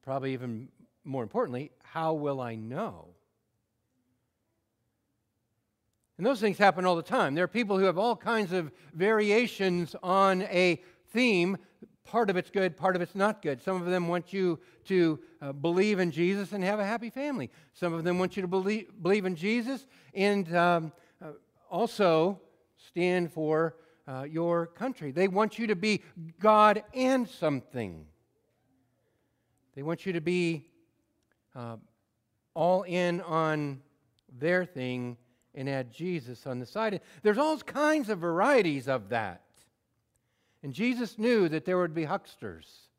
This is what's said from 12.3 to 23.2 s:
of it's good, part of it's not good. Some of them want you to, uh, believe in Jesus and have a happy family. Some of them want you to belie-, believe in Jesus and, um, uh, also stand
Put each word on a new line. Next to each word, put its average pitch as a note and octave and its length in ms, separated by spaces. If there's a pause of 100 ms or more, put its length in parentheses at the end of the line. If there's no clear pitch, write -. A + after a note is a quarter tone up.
of F3+ 80
it's F3 100
good, F#3 260
part F#3 220
of F3 60
it's E3+ 120
not G#3 280
good. C#3+ 180
Some F#3 220
of E3+ 40
them F3+ 220
want F3 240
you F#3 260 (280)
to, E3+ 340 (220)
uh, C#3 100
believe F3+ 460
in F3+ 120
Jesus F3 420
and G3 120
have G#3 140
a G3 80
happy A3 240
family. C4 400 (240)
Some F3 180
of E3 100
them F3 160
want F3+ 160
you G#3 60
to F#3 80
belie-, F#3+ 380 (160)
believe F#3+ 240
in F#3 100
Jesus A3+ 500 (280)
and, G3 420
um, E3+ 340 (320)
uh, D3+ 100 (360)
also F#3 720 (380)
stand F3+ 520